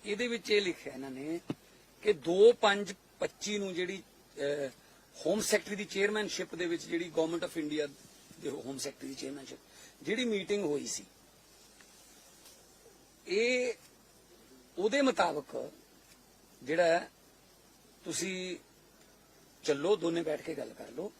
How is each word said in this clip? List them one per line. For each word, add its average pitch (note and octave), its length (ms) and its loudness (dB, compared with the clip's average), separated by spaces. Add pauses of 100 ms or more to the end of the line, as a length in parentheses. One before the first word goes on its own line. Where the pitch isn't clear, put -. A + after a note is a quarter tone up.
ਇਹਦੇ G#3 220 -2
ਵਿੱਚ A#3 240 -4
ਇਹ G#3 100 6
ਲਿਖਿਆ E3+ 320 -4
ਇਹਨਾਂ C3+ 180 -10
ਨੇ D3 280 -6 (600)
ਕਿ G#3+ 120 6
ਦੋ F#3 400 8
ਪੰਜ G3+ 400 2 (260)
ਪੱਚੀ G3+ 380 -4
ਨੂੰ G3 160 -4
ਜਿਹੜੀ, F3+ 300 -4 (340)
ਅਹ, C#3+ 320 -2 (560)
ਹੋਮ G3 160 2
ਸੈਕਟਰੀ G#3 340 0
ਦੀ G3+ 100 -6
ਚੇਅਰਮੈਨਸ਼ਿਪ G3 720 -2
ਦੇ F3 100 -4
ਵਿੱਚ E3+ 200 -4
ਜਿਹੜੀ E3+ 340 -4
government E3 320 -2
of E3+ 80 -6
ਇੰਡੀਆ D3+ 280 -2 (540)
ਦੇ D3 80 -6
ਹੋਮ C3+ 280 -8
ਸੈਕਟਰੀ C3+ 300 -8
ਦੀ C3+ 80 -10
ਚੇਅਰਮੈਨਸ਼ਿਪ C3+ 440 -12 (440)
ਜਿਹੜੀ A3 220 -2
ਮੀਟਿੰਗ G3+ 400 0
ਹੋਈ D3 220 -2
ਸੀ, - 160 -8 (2250)
ਇਹ A#3+ 460 2 (1040)
ਉਹਦੇ G#3+ 240 4
ਮੁਤਾਬਕ D#3 720 0 (920)
ਜਿਹੜਾ D#3+ 200 2
ਹੈ, E3+ 280 4 (920)
ਤੁਸੀਂ F#3 540 -4 (1040)
ਚੱਲੋ, D3+ 320 4
ਦੋਨੇ E3+ 260 0
ਬੈਠ D#3 200 -2
ਕੇ D#3+ 140 -8
ਗੱਲ - 220 -8
ਕਰ A2+ 140 -14
ਲਓ। E3 280 -8